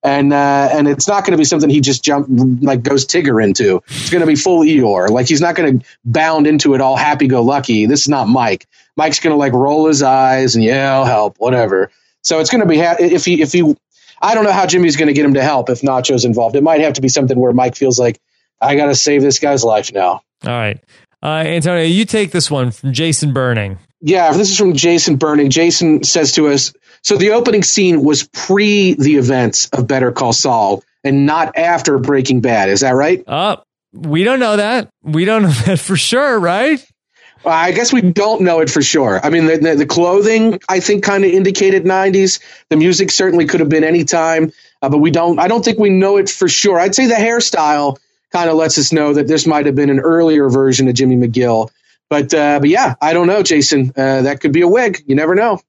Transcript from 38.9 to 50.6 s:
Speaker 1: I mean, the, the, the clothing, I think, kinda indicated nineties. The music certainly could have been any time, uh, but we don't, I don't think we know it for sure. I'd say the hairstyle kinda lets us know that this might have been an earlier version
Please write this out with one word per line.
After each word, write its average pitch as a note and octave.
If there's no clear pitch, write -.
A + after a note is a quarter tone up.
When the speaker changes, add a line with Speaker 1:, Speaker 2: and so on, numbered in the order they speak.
Speaker 1:
I D3+
mean, E3
the, D#3+
the, D#3
the D3
clothing, G3+
I F#3+
think, G3+
kinda G3
indicated F#3+
nineties. F#3+
The D#3
music F3
certainly F3
could F3
have D3
been D#3
any E3
time, D#3+
uh, C3+
but D3
we D#3
don't, E3+
I F3
don't A3+
think A3+
we G#3
know G3
it G3
for -
sure. F#3
I'd F#3+
say C4
the A#3
hairstyle D#3
kinda E3+
lets D#3+
us C#3+
know D3+
that C#3+
this D3+
might D3
have C#3+
been C#3+
an C3+
earlier D#3
version C3